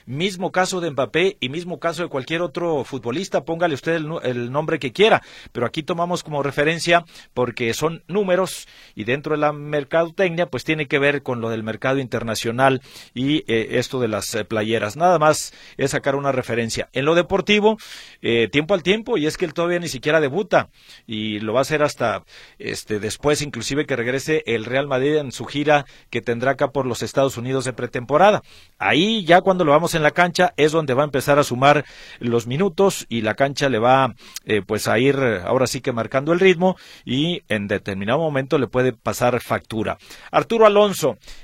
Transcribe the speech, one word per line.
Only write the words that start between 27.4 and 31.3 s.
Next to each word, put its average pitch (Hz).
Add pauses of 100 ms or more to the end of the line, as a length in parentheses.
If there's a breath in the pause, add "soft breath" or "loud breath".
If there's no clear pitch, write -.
de 127
pretemporada. 135 (360 soft breath)
Ahí 175
ya 170
cuando 185
lo 147
vamos 160
en 160
la 147
cancha 175
es 147
donde 151
va 135
a 151
empezar 143